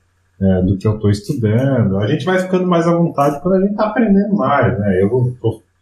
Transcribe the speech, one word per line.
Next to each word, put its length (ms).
é, 220
do 140
que 100
eu 120
tô 100
estudando. 880
A 100
gente 160
vai 160
ficando 260
mais 220
à 80
vontade 440
quando 140
a 120
gente 100
tá 100
aprendendo 480
mais, 460
né? 220
Eu 380
tô 220